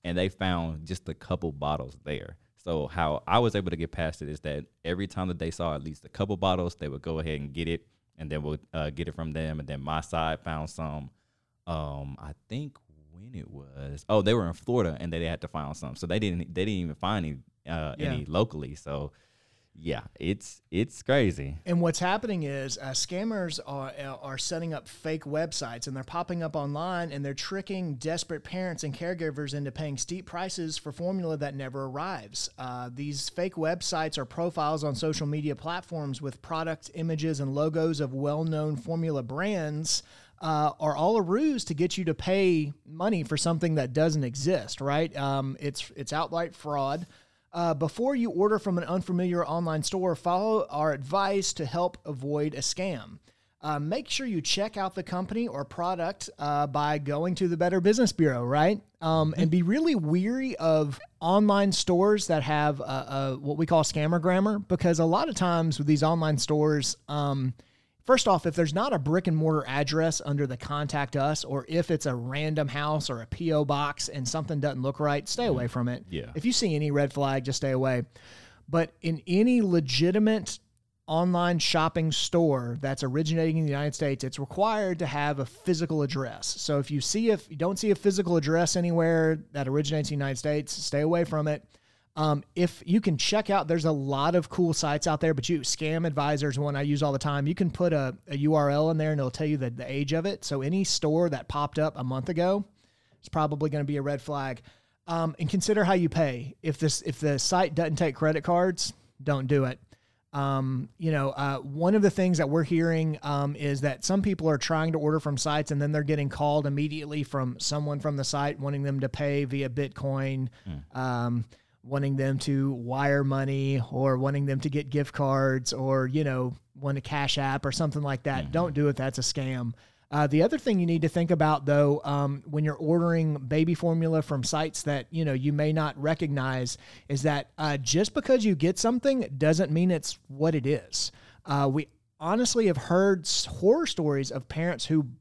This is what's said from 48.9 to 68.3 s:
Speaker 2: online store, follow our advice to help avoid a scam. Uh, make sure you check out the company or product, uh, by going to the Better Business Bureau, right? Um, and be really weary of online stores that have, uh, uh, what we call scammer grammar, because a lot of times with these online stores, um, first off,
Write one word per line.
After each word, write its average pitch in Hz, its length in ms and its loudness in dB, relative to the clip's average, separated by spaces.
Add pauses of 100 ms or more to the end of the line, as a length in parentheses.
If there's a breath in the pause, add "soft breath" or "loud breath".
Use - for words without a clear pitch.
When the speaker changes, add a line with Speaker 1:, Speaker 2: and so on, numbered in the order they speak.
Speaker 2:
online 160 360 -2
store, 185 320 0
follow 202 560 0
our 151 220 0
advice 190 640 0
to 165 100 -4
help 170 400 -2
avoid 147 500 -4
a - 40 -10
scam. 139 600 -6 (440 soft breath)
Uh, 147 180 -2
make 185 300 -2
sure 269 180 -2
you 185 140 0
check 208 340 -2
out 190 180 -4
the 190 80 -6
company 190 460 -4
or 143 160 -6
product, 175 720 -4
uh, 147 300 0
by 147 300 0
going 147 360 -2
to 185 140 2
the 170 80 2
Better 175 240 2
Business 214 320 4
Bureau, 131 320 2
right? 151 380 4 (180)
Um, 160 380 2
and 165 120 4
be 180 120 6
really 285 340 4
weary 202 600 2
of 156 420 4 (220)
online 202 500 6
stores 196 560 4
that 156 160 2
have, 147 380 2
uh, - 20 -8
uh, 135 520 -4
what 143 200 -4
we 160 100 2
call 156 180 6
scammer 156 380 2
grammar, 190 380 4
because 175 400 2
a 165 60 4
lot 214 240 2
of 247 60 -6
times 165 420 2
with 147 100 0
these 151 160 6
online 156 340 2
stores, 151 600 2 (100)
um, 139 460 -2 (520 soft breath)
first 254 220 6
off, 185 180 4